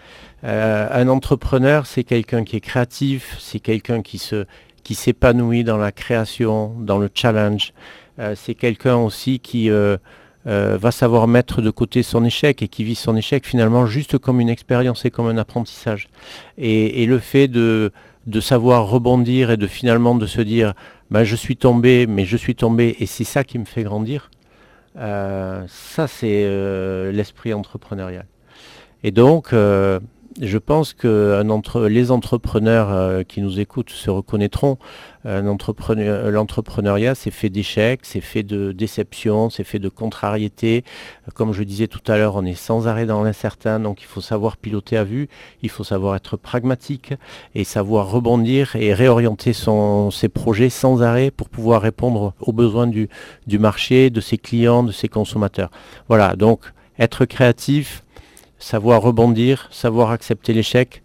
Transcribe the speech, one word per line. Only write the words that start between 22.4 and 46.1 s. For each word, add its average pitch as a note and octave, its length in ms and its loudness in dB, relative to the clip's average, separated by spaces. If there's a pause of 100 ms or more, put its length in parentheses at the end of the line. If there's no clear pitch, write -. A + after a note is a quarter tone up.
tombé A#2 420 2
et G#2 80 -4
c'est - 180 -8
ça C#3 200 -2
qui - 140 -10
me G#2+ 60 -6
fait A2+ 200 -8
grandir », A2 460 -6 (640)
euh, G2 720 -6
ça - 400 -6
c'est, G#2 380 -2
euh, F#2+ 640 -4
l'esprit G#2 440 -6
entrepreneurial. F#2+ 720 -12 (760)
Et G#2+ 80 -2
donc, C3 420 6
euh, G2 460 4 (420)
je G#2+ 180 -2
pense D3 360 0
que G#2 460 2
un G#2+ 100 0
entre-, G#2+ 380 0
les A#2+ 220 2
entrepreneurs, A2+ 800 0
euh, F#2 320 0
qui - 180 -10
nous G2 200 -4
écoutent A#2 300 -6
se - 200 -6
reconnaîtront. G#2 680 -2 (480)
Un G2 200 -4
entrepreneur, G#2 840 -4
l'entrepreneuriat, G#2+ 840 -2
c'est - 160 -8
fait G#2+ 200 -4
d'échecs, G#2+ 520 -2
c'est - 180 -10
fait - 220 -4
de G2 300 -4
déceptions, G#2+ 760 -2
c'est G#2 140 -8
fait - 160 -8
de G2 100 -6
contrariétés. A2 960 -4 (500)
Comme A2 180 -2
je G2 100 -4
disais G2+ 240 -4
tout - 140 -10 (100)
à G#2+ 80 2
l'heure, G#2+ 180 2
on F#2+ 80 -2
est F2+ 100 -4
sans A2+ 340 -2
arrêt A2+ 180 -2
dans G#2+ 160 0
l'incertain, A2 560 -4
donc G#2 240 -6
il - 40 -20
faut - 140 -14
savoir G#2+ 360 -4
piloter G#2+ 400 -6
à G#2+ 80 0
vue, B2+ 240 -6 (340)
il A2+ 80 -6
faut G#2+ 140 -10
savoir G2 320 -2